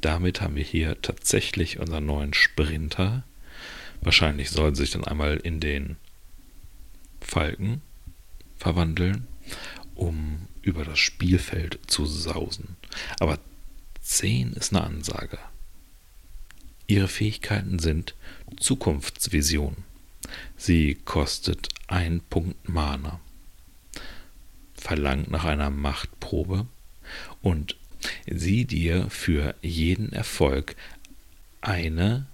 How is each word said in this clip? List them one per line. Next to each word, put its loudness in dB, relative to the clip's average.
damit 2
haben -2
wir 0
hier 0
tatsächlich 0
unseren -2
neuen 0
Sprinter. 2
Wahrscheinlich 4
soll 6
sie 2
sich 0
dann -2
einmal 2
in -2
den 0
Falken 0
verwandeln, 2
um -2
über 0
das -2
Spielfeld 2
zu 2
sausen. -4
Aber 4
zehn 2
ist -2
eine 6
Ansage. -4
Ihre 8
Fähigkeiten 0
sind 2
Zukunftsvision. 2
Sie 6
kostet 0
ein 2
Punkt -2
Mana. 0
Verlangt 0
nach 0
einer 2
Machtprobe -2
und 2
sieh 2
dir 2
für 2
jeden 2
Erfolg 2
eine 2